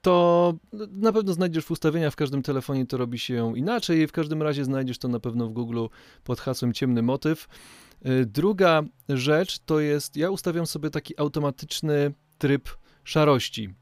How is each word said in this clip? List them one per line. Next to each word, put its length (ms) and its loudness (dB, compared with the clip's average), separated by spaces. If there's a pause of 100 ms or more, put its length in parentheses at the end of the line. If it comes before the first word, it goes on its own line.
To 520 6 (380)
na 200 2
pewno 220 0
znajdziesz 320 0
w 60 -8
ustawieniach, 420 0
w 20 -14
każdym 260 -2
telefonie 440 -2
to 120 -6
robi 220 -4
się 380 -2
inaczej. 500 0
W 40 -10
każdym 300 -4
razie 240 -2
znajdziesz 320 -2
to 100 -6
na 120 -2
pewno 280 -2
w 60 -8
Google 320 -4 (380)
pod 160 -4
hasłem 340 -2
ciemny 280 0
motyw. 460 0 (580)
Y, 200 2
druga 580 2 (260)
rzecz 500 0
to 200 0
jest, 380 -2
ja 120 0
ustawiam 360 -4
sobie 240 -6
taki 300 -8
automatyczny 920 -2 (240)
tryb 320 0 (340)
szarości. 800 0